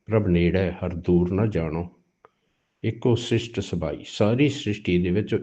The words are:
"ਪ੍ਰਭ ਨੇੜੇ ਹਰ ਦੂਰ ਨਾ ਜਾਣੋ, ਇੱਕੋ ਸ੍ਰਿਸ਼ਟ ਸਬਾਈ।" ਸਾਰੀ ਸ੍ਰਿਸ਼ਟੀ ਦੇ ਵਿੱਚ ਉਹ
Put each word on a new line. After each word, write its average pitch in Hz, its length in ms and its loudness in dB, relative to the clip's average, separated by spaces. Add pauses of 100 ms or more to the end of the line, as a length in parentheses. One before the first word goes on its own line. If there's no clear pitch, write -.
"ਪ੍ਰਭ 104 220 0
ਨੇੜੇ 87 440 2
ਹਰ 90 220 -6
ਦੂਰ 87 380 2
ਨਾ 98 140 0
ਜਾਣੋ, 85 440 -4 (920)
ਇੱਕੋ 113 320 0
ਸ੍ਰਿਸ਼ਟ - 440 -2
ਸਬਾਈ।" 82 480 -4
ਸਾਰੀ 123 420 2
ਸ੍ਰਿਸ਼ਟੀ 92 540 0
ਦੇ 90 80 0
ਵਿੱਚ 104 220 0
ਉਹ 107 100 0